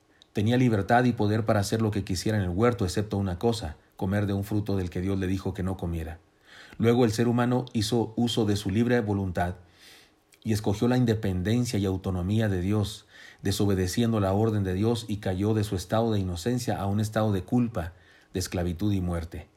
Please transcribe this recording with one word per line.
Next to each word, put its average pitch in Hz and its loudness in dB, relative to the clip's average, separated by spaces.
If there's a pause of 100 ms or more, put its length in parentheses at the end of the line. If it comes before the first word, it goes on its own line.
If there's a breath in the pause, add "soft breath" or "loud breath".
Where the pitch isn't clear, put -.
(340 soft breath)
Tenía 117 2
libertad 120 4
y 120 4
poder 107 0
para 104 2
hacer 110 0
lo 110 2
que 101 -2
quisiera 107 -2
en 98 0
el 90 -2
huerto, 110 2
excepto 101 -2
una 95 -2
cosa, 104 -2 (180 soft breath)
comer 101 -2
de 101 -2
un 98 -2
fruto 104 -2
del 92 -2
que 90 -4
Dios 98 -2
le 95 -2
dijo 92 -2
que 92 -6
no 95 -4
comiera. 82 -6 (580 loud breath)
Luego 120 4
el 107 2
ser 120 2
humano 123 2
hizo 110 0
uso 120 2
de 101 2
su 98 -4
libre 117 2
voluntad 98 -2 (880 loud breath)
y 110 0
escogió 107 0
la 123 4
independencia 110 0
y 98 2
autonomía 95 0
de 92 0
Dios, 104 -2 (360 loud breath)
desobedeciendo 101 0
la 95 2
orden 107 2
de 92 -2
Dios, 113 0
y 104 -4
cayó 101 0
de 107 2
su 101 -2
estado 110 0
de 104 0
inocencia 95 -2
a 98 -4
un 98 0
estado 107 0
de 95 0
culpa, 113 -2 (400 soft breath)
de 95 -4
esclavitud 90 -2
y 95 0
muerte. 82 -6